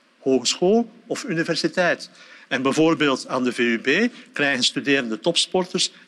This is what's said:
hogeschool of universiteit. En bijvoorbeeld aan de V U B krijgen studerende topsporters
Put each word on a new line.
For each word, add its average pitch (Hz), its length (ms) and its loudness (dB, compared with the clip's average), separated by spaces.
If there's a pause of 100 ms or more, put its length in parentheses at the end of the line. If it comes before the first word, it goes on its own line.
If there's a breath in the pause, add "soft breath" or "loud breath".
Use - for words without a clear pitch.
(180)
hogeschool 175 720 2 (160)
of - 180 -8
universiteit. 165 880 -2 (380 loud breath)
En 131 140 -2
bijvoorbeeld 147 640 2
aan 127 160 -2
de 123 80 0
V - 60 -6
U 117 200 2
B 190 340 0 (200 loud breath)
krijgen 139 320 0
studerende 123 560 -2
topsporters - 720 -2 (160 loud breath)